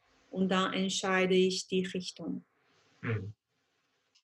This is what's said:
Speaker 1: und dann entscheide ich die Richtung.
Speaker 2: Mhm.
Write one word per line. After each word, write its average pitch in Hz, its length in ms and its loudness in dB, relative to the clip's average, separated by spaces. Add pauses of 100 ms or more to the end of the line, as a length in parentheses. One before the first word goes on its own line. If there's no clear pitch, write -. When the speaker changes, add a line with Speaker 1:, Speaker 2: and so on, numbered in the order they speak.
(300)
Speaker 1:
und 190 200 0
dann 190 240 0
entscheide 190 640 2
ich 185 320 4
die 185 180 0
Richtung. 180 600 -8 (560)
Speaker 2:
Mhm. 107 320 -4 (880)